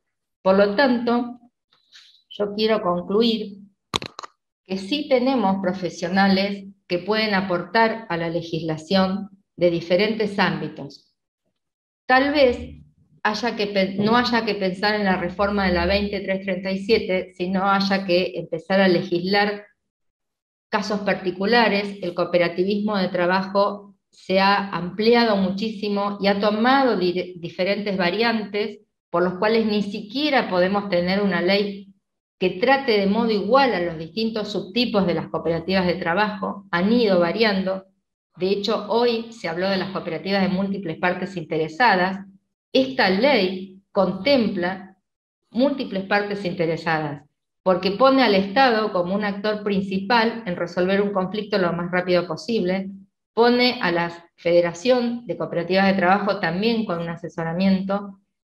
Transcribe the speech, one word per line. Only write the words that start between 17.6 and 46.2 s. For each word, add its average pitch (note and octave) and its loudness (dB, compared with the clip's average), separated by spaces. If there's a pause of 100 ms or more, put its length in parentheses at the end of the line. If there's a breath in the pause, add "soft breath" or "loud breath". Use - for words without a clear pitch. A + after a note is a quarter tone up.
haya G3 0
que F3 2
empezar E3+ -2
a F#3+ 6
legislar F#3 0 (1040)
casos G3+ -2
particulares. G3 0
El F3 -6
cooperativismo F3+ 0
de F#3 0
trabajo F#3+ 0 (140)
se - 0
ha G3 2
ampliado G#3+ 2
muchísimo G3+ -2
y F#3+ 0
ha G3+ 2
tomado A3+ 2
dire-, F3+ -2
diferentes F#3+ -4
variantes G#3 -2 (300)
por F3 0
los F3+ -2
cuales A3 2
ni G#3 0
siquiera A#3+ -2
podemos F#3+ 0
tener F3+ 0
una F3+ 0
ley G3+ -2 (440)
que F#3 2
trate A#3+ 2
de G3 2
modo A3+ 0
igual A3 2
a F3+ -2
los E3+ -4
distintos G#3+ -6
subtipos G3+ 0
de E3+ 0
las D#3 -4
cooperativas E3 -2
de E3+ 2
trabajo. F#3+ -2
Han F3+ 2
ido G#3+ 4
variando. F#3+ 0 (520)
De F#3 -2
hecho, G3+ -2
hoy A#3 0
se - -10
habló F3 -2
de G3 0
las F3 -4
cooperativas F3 -4
de F3+ 2
múltiples G3 -4
partes F3+ -4
interesadas. F3+ 0 (480)
Esta C4 2
ley G3 0 (120)
contempla F#3+ 0 (540)
múltiples A3 -2
partes G3+ -2